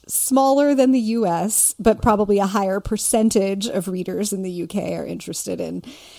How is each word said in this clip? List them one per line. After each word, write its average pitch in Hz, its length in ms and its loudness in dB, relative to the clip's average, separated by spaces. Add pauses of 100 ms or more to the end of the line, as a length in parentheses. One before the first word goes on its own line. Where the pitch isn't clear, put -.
smaller 269 640 2
than 262 200 4
the 262 60 4
U 226 280 0
S, 175 500 0
but 214 240 2
probably 208 380 4
a 196 60 2
higher 196 340 0
percentage 208 880 0
of 196 220 -4
readers 185 420 -4
in 190 120 -6
the 185 80 -6
U 175 160 -6
K 180 280 -4
are 156 100 -6
interested 170 540 -8
in 175 240 -8 (360)